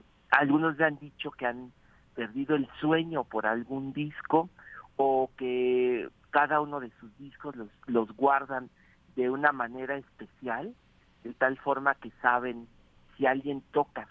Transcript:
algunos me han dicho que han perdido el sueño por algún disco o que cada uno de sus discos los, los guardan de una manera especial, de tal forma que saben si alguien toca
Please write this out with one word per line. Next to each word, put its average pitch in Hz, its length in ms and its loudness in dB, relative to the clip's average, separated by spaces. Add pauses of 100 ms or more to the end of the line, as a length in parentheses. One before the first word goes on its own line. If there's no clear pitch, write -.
(300)
algunos 143 480 4
me 160 80 4
han 147 120 -2
dicho 147 340 -12
que - 140 -6
han 123 260 -6 (420)
perdido 127 420 -2
el 135 100 -2 (140)
sueño 160 440 0
por 107 220 -4
algún 127 460 -4
disco 151 560 0 (480)
o 135 400 2
que 123 720 0 (220)
cada 147 320 2
uno 147 180 -6
de 120 180 -10
sus 107 200 -20
discos 139 380 -12
los, 110 120 -10 (180)
los 113 300 2
guardan 135 540 2 (440)
de 123 140 0
una 143 240 4
manera 131 440 -6
especial, 127 760 -10 (500)
de 120 100 -10
tal 131 240 0
forma 139 380 0
que 117 140 -16 (120)
saben 123 440 0 (500)
si 135 100 0
alguien 135 360 0 (100)
toca 143 380 -2